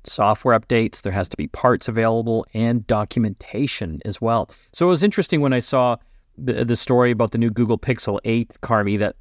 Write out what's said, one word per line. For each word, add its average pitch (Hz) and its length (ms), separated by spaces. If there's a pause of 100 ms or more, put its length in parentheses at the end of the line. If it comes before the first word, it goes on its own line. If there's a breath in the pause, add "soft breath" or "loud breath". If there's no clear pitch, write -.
Software 110 540
updates, 113 440
there 101 100
has 95 180
to - 60
be - 120
parts - 400
available, 113 640
and 117 320
documentation 107 1200
as 104 160
well. 113 300 (200 soft breath)
So - 140
it 180 40
was 175 140
interesting 180 380
when 139 120
I 123 60
saw 123 360 (420)
the, 120 260
the 117 120
story 123 340
about 117 220
the 117 60
new 117 120
Google 113 300
Pixel 110 460
eight, 117 360
Carmi, 104 380
that 104 220